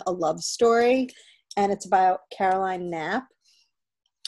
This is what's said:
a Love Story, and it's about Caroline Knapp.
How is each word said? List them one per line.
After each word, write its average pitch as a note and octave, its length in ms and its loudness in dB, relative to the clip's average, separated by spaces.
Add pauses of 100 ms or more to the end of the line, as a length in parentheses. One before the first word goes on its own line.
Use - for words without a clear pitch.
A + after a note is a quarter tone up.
a F#3 40 -2
Love E3+ 280 -2
Story, A#3+ 720 2 (480)
and G3+ 140 2
it's G3 140 -6
about F#3 360 2 (140)
Caroline F#3 540 -2
Knapp. E3+ 380 -6 (1000)